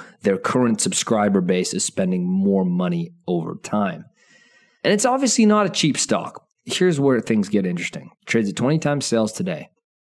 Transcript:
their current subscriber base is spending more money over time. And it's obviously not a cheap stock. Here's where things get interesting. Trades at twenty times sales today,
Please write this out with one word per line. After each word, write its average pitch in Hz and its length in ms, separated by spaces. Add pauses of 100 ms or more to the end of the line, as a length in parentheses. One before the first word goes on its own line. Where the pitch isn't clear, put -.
(220)
their 98 140
current 117 440
subscriber 101 600
base 90 320
is - 140
spending 90 440
more 98 360
money 87 480 (120)
over 85 360
time. 98 420 (800)
And 175 80
it's 208 140
obviously 247 400
not 208 180
a 180 60
cheap - 260
stock. - 480 (220)
Here's 175 340
where 135 200
things 107 280
get 101 180
interesting. 85 440 (160)
Trades - 240
at - 40
twenty 143 240
times 147 280
sales 110 260
today, 90 380 (300)